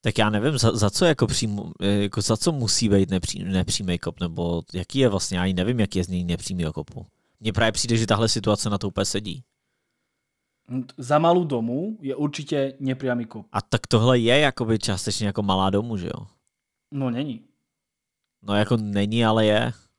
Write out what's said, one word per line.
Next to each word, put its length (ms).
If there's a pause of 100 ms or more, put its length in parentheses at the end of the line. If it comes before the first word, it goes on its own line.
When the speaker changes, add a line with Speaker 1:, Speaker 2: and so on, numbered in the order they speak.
Speaker 1:
Tak 180
já 120
nevím, 280
za, 180
za 140
co 140
jako 220
přímo, 540
jako 400
za 160
co 160
musí 360
být 220
nepří-, 340
nepřímý 540
kop, 220
nebo 420 (120)
jaký 240
je 100
vlastně, 300
já 60
ani 100
nevím, 260
jaký 180
je 60
znění 200
nepřímého 480
kopu. 340 (340)
Mně 120
právě 200
přijde, 240
že 100
tahle 220
situace 420
na 80
to 100
úplně 160
sedí. 380 (1600)
Speaker 2:
Za 200
malou 260
domu 560
je 160
určitě 640
nepriamy 440
kop. 280
Speaker 1:
A 100
tak 240
tohle 320
je 200
jakoby 400
částečně 480
jako 160
malá 280
domu, 260
že 100
jo? 200 (640)
Speaker 2:
No 200
není. 300 (1000)
Speaker 1:
No 120
jako 220
není, 480
ale 220
je. 260 (260)